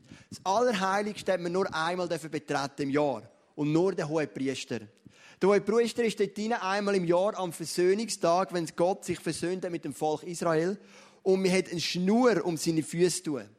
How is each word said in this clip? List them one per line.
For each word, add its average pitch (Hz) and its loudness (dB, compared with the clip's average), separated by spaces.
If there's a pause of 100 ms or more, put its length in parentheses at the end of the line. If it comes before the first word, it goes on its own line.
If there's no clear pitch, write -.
(280)
Das - -14
Allerheiligste 196 0
hat 180 0
man 175 -4
nur 185 0
einmal 175 -2
dürfen 160 -6
betreten 143 -4
im 139 -4
Jahr. 139 0 (320)
Und 151 0
nur 180 4
der 165 -4
Hohepriester. 135 -4 (600)
Der 185 4
Hohepriester 220 2
ist 214 0
dort 196 -2
drinnen 220 -2
einmal 196 0
im 180 0
Jahr 175 2
am 185 -4
Versöhnungstag, 180 0
wenn 170 -2 (100)
Gott 185 0
sich 175 -4
versöhnt 175 -4
hat 180 -6
mit 165 -8
dem 135 -8
Volk 156 -4
Israel. 170 0 (440)
Und 190 2
man 190 2
hat 185 2
eine 170 -4
Schnur 196 2
um 170 -2
seine 160 0
Füße 170 0
tun 131 -4 (140)